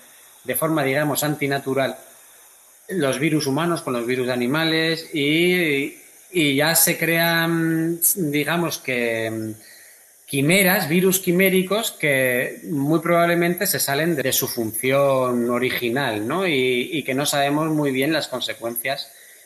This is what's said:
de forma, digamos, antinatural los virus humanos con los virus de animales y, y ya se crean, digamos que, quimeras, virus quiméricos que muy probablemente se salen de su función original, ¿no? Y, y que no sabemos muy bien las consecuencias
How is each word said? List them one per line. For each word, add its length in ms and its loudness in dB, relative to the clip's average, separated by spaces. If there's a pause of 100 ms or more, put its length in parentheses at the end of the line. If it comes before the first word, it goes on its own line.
(440)
de 120 -4
forma, 280 0
digamos, 400 0
antinatural 720 -2 (920)
los 280 0
virus 280 0
humanos 340 0
con 140 -4
los 100 -4
virus 220 -2
de 80 0
animales 800 0
y, 840 2 (360)
y 240 2
ya 180 2
se 240 2
crean, 1000 0 (180)
digamos 640 -2
que, 760 -4 (720)
quimeras, 600 2
virus 300 2
quiméricos 720 0
que 760 0
muy 360 0
probablemente 640 2
se 140 -2
salen 340 0
de 180 -2
su 140 -2
función 1040 0
original, 800 0
¿no? 180 -2
Y, 460 0
y 100 -4
que 120 -4
no 120 0
sabemos 440 0
muy 200 0
bien 220 0
las 160 -2
consecuencias 800 -6 (360)